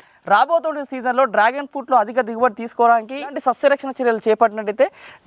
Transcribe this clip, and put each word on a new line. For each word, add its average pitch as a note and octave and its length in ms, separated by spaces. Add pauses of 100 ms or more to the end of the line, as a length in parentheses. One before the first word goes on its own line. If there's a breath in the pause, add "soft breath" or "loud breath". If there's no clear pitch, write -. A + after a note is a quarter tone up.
(280 soft breath)
రాబోతున్న C#4+ 560
సీజన్లో B3+ 400
డ్రాగన్ A#3+ 440
ఫ్రూట్లో C4 300
అధిక A3+ 240
దిగుబడి A3+ 320
తీసుకోవడానికి A#3 600
ఎలాంటి C#4 240
సస్యరక్షణ C4+ 500
చర్యలు A#3+ 380
చేపట్టినట్టయితే A3 640 (360 loud breath)